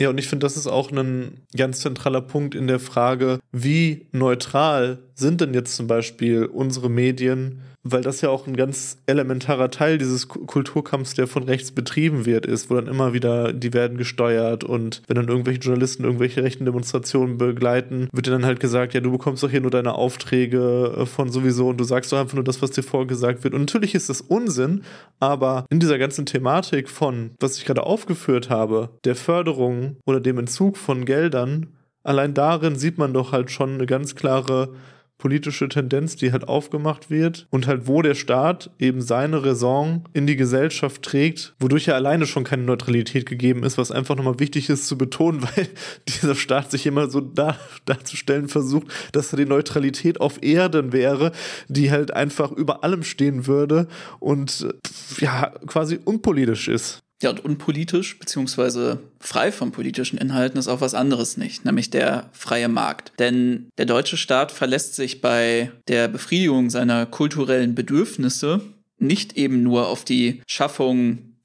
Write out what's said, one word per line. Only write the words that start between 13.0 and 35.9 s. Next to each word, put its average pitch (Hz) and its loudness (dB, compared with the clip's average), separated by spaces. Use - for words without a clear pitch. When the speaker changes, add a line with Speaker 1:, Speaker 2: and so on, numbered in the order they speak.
Speaker 1:
wieder, 120 2
die 120 -4
werden 120 0
gesteuert 117 0
und 113 -4
wenn 123 0
dann 120 0
irgendwelche 123 0
Journalisten 127 0
irgendwelche 123 0
rechten 127 -2
Demonstrationen 123 0
begleiten, 123 0
wird 127 -2
dir 127 2
dann 127 2
halt 127 2
gesagt, 123 0
ja, 127 2
du 127 0
bekommst 131 -2
doch 135 0
hier 131 2
nur 127 0
deine 123 0
Aufträge, 123 2
äh, 127 0
von 127 -2
sowieso 127 2
und 123 -2
du 123 2
sagst 123 0
doch 139 2
einfach 131 -2
nur 135 0
das, 127 -2
was 135 -2
dir 135 -2
vorgesagt 123 0
wird. 135 0
Und 135 0
natürlich 202 0
ist 165 0
das 131 -4
Unsinn, 185 0
aber 131 0
in 160 4
dieser 151 4
ganzen 139 -2
Thematik 139 0
von, 120 -4
was 135 -2
ich - -12
gerade - 0
aufgeführt 131 0
habe, 110 0
der 123 2
Förderung 135 0
oder 135 2
dem 127 0
Entzug 190 0
von 127 -2
Geldern, 143 0
allein 139 2
darin 151 2
sieht 165 -2
man 139 2
doch 131 0
halt 127 0
schon 135 -2
eine 131 -2
ganz 131 -2
klare 131 0
politische 143 0
Tendenz, 139 -2